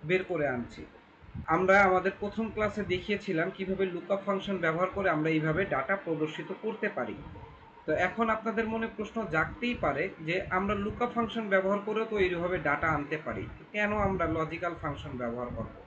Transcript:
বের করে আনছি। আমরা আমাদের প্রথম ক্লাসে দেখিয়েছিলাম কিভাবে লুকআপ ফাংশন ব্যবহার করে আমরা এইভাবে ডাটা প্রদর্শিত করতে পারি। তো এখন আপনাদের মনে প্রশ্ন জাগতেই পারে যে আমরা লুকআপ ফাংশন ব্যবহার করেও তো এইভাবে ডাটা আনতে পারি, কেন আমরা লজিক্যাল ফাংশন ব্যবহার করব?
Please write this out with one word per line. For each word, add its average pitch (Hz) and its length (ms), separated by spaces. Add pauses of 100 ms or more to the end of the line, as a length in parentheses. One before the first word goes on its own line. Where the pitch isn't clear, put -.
বের 185 220
করে 151 180
আনছি। 123 340 (680)
আমরা 185 240 (120)
আমাদের 185 320
প্রথম 208 340
ক্লাসে 208 300
দেখিয়েছিলাম 185 720
কিভাবে 190 300
লুকআপ 175 400
ফাংশন 196 380
ব্যবহার 170 320
করে 190 140
আমরা 156 200
এইভাবে 156 340
ডাটা 151 300 (100)
প্রদর্শিত 160 460 (120)
করতে 214 340
পারি। 107 200 (720)
তো 156 60
এখন 185 340 (100)
আপনাদের 226 360
মনে 226 140 (100)
প্রশ্ন 214 380
জাগতেই 233 500
পারে 151 240 (180)
যে 170 100 (140)
আমরা 196 240
লুকআপ 208 400
ফাংশন 226 340
ব্যবহার 196 380
করেও 220 260
তো 214 60
এইভাবে 180 400
ডাটা 147 380
আনতে 147 280
পারি, 104 200 (280)
কেন 208 180 (180)
আমরা 175 180 (100)
লজিক্যাল 165 460
ফাংশন 147 300 (100)
ব্যবহার 120 340
করব? 107 180 (120)